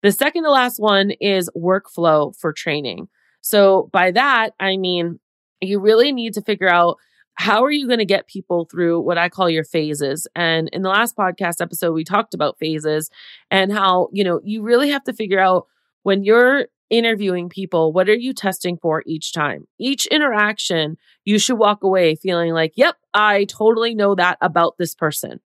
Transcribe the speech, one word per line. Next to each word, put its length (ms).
The 100
second 320
to 60
last 300
one 300
is 340
workflow 800
for 200
training. 540
So 500
by 200
that, 460
I 200
mean, 420
you 180
really 320
need 240
to 80
figure 280
out 260
how 300
are 60
you 180
gonna 160
get 220
people 400
through 340
what 160
I 140
call 180
your 160
phases. 720
And 400
in 80
the 80
last 260
podcast 460
episode, 300
we 120
talked 300
about 240
phases 500
and 220
how, 400
you 120
know, 200
you 180
really 280
have 140
to 100
figure 260
out 260
when 200
you're 440
interviewing 580
people, 460
what 160
are 40
you 200
testing 420
for 300
each 260
time? 340
Each 300
interaction, 880
you 140
should 180
walk 260
away 320
feeling 380
like, 240
"Yep, 200
I 300
totally 500
know 220
that 260
about 340
this 180
person." 540